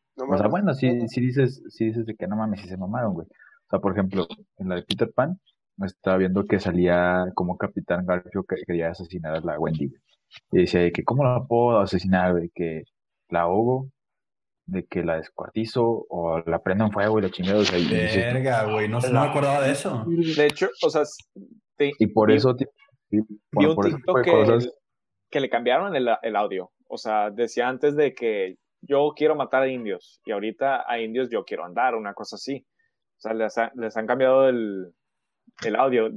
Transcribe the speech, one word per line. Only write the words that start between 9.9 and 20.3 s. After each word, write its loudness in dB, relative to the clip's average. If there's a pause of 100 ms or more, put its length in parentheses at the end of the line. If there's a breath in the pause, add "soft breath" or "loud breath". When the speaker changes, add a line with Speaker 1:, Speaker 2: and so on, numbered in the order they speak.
Speaker 2:
Y 4
decía 2
de 4
que, -4
¿cómo 2
la 0
puedo 4
asesinar, 2
güey? -2
Que -6 (460)
la 0
ahogo, 0 (800)
de -6
que -4
la 0
descuartizo -4
o -2
la -2
prendo 0
en 0
fuego 2
y 2
la -2
chingada, 0
o 4
sea, 0
y 2
dices, 0
Speaker 3:
Verga, 0
güey, -2
no, -2
no 2
me 4
acordaba 0
de 2
eso. -4
Speaker 4:
De 2